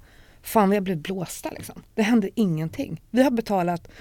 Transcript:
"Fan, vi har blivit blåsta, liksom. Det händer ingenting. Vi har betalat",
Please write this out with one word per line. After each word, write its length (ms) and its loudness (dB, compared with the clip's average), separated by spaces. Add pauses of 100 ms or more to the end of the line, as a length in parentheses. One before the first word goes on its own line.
(420)
"Fan, 280 2
vi 60 4
har 60 0
blivit 220 -4
blåsta, 460 -8
liksom. 340 -14 (120)
Det 60 2
händer 340 4
ingenting. 640 -2 (100)
Vi 120 6
har 80 2
betalat", 560 -2 (140)